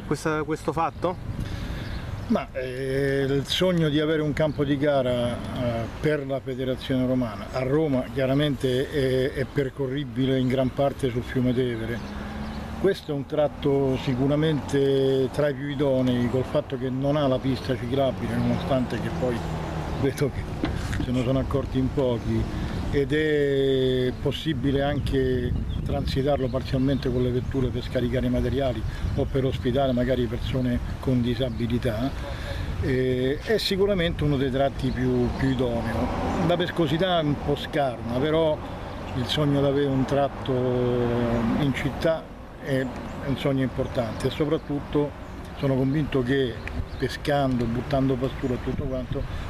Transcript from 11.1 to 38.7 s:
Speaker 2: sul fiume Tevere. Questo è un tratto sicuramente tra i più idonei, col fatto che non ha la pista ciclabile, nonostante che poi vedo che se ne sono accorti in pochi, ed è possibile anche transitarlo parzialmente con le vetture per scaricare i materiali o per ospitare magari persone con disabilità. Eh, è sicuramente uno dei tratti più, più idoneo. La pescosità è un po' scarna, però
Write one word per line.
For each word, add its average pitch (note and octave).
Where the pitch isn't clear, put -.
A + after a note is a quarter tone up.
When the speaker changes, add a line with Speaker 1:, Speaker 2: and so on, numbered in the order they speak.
Speaker 2:
sul A#2+
fiume B2
Tevere. A#2
Questo F#3
è -
un C#3
tratto C#3
sicuramente C3+
tra D3
i C#3+
più C3+
idonei, C3
col B2
fatto C#3+
che C3
non C#3
ha D3
la D#3+
pista B2+
ciclabile, A#2+
nonostante A#2+
che G#2+
poi B2
vedo C3
che -
se -
ne B2+
sono C3
accorti C3
in C3
pochi, A#2
ed C#3
è C3+
possibile C#3
anche C3
transitarlo C#3
parzialmente C3
con B2
le B2
vetture B2
per A#2+
scaricare B2
i B2+
materiali B2
o C3+
per C3+
ospitare C3
magari B2
persone A#2+
con B2+
disabilità. A#2+
Eh, B2+
è A3
sicuramente F#3
uno D3
dei C3+
tratti C3+
più, B2
più C3+
idoneo. A#2
La E3+
pescosità E3+
è D#3+
un D3
po' C#3+
scarna, A#2+
però D3+